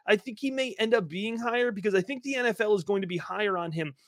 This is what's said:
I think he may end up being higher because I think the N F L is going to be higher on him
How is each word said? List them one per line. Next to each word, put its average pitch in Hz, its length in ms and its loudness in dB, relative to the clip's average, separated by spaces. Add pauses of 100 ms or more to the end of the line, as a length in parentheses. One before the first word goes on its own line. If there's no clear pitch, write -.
I 214 100 6
think 214 240 -6
he 269 120 -2
may 262 260 -2
end 226 160 2
up 196 160 2
being 208 260 -4
higher 240 360 0
because 196 240 0
I 185 60 6
think 254 200 -6
the 269 140 -4
N 247 100 0
F 226 160 0
L 214 140 4
is 180 80 -2
going 196 180 0
to 190 60 -4
be 175 100 -4
higher 190 400 -2
on 170 140 -4
him 156 240 -4 (120)